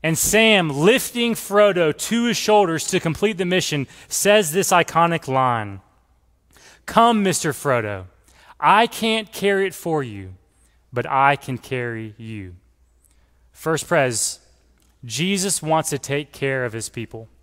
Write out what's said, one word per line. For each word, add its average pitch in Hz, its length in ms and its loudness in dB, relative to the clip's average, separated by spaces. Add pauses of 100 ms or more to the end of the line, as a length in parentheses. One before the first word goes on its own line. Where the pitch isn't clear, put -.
And 156 140 0
Sam, 208 520 4
lifting 226 640 0
Frodo 185 640 2
to 233 280 -2
his 226 100 0
shoulders 190 520 2
to 185 120 0
complete 175 380 -2
the 185 80 -2
mission, 170 420 0 (220)
says 202 420 2
this 175 200 0
iconic 170 560 2
line, 120 520 -2 (1040)
"Come, 226 380 4
Mister 165 300 0
Frodo, 107 520 -4 (540)
I 196 280 4
can't 220 440 -4
carry 196 360 0
it 165 60 -8
for 156 300 -4
you, 98 300 -12 (580)
but 123 140 -6
I 139 320 2
can 127 200 -8
carry 113 600 -8
you." 104 380 -14 (960)
First - 360 -4
Pres, 131 520 0 (640)
Jesus 180 580 -2
wants 156 300 0
to 139 80 -4
take 143 320 -6
care 135 340 -4
of 110 80 -6
his 113 160 -10
people. 113 400 -12 (140)